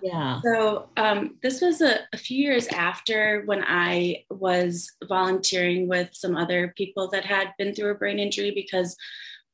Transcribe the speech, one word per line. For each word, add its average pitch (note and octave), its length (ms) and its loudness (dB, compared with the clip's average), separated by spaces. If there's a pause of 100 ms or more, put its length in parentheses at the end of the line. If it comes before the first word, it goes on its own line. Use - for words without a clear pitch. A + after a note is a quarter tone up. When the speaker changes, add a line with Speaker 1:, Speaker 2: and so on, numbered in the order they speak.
Speaker 1:
Yeah. D3+ 400 -2
Speaker 2:
So, A3 540 2
um, G#3 460 0
this C4 180 0
was F4 220 4
a, B3+ 180 4 (120)
a - 40 -8
few C4 260 -2
years B3+ 260 2
after G#3 760 0
when G3+ 200 0
I F3 680 0
was F3+ 600 0 (160)
volunteering F#3 800 2
with F3+ 280 0
some F3+ 200 -2
other F3 420 0
people F#3+ 340 -4
that F#3+ 140 -2
had F#3+ 340 0
been G3+ 160 -2
through G#3 180 -2
a G#3 40 -4
brain G3+ 220 -2
injury, G3+ 320 -2
because F#3+ 460 -2 (580)